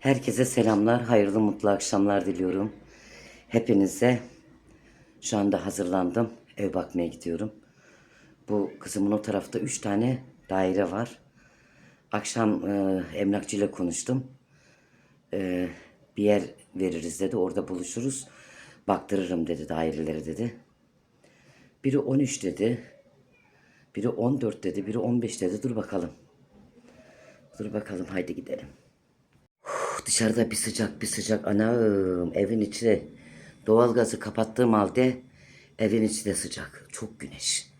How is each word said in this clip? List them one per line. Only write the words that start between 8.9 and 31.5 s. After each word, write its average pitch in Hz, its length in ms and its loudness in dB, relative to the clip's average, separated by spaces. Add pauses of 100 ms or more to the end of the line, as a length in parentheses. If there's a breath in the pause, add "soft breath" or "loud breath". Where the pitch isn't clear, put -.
o 104 100 0
tarafta 101 360 -4
üç - 200 -6
tane 117 440 0 (280)
daire 95 400 2
var. 110 280 -4 (960 soft breath)
Akşam, 104 540 0
e, 95 380 0 (100)
emlakçıyla 101 560 0
konuştum. 127 560 -4 (1040 soft breath)
E, 90 360 -2 (480 loud breath)
"Bir 104 80 0
yer 104 180 6 (340)
veririz." 82 440 -2
dedi, 95 160 -2
"Orada 92 320 0
buluşuruz. 117 600 -6 (600 loud breath)
Baktırırım." 90 580 0
dedi, 80 220 -6
"daireleri." 78 580 -4
dedi. 104 300 -6 (1300 soft breath)
Biri 135 140 2
on 135 200 2
üç 135 240 0
dedi. 104 420 -2 (1120 soft breath)
Biri 104 120 -2
on 123 320 0
dört 110 240 -4
dedi, 92 220 -4
biri 110 120 -4
on 120 240 0
beş - 180 -6
dedi. 95 220 -2
Dur 120 140 -4
bakalım. 95 340 -4 (1500 loud breath)
Dur 95 140 -8
bakalım, 101 340 -6
haydi 90 280 -4
gidelim. 71 340 -10 (1000)
Uf, - 400 -6
dışarıda 113 440 2
bir - 60 -4
sıcak, - 460 -4
bir 110 40 -6
sıcak. 107 400 -2
Anam, 101 880 2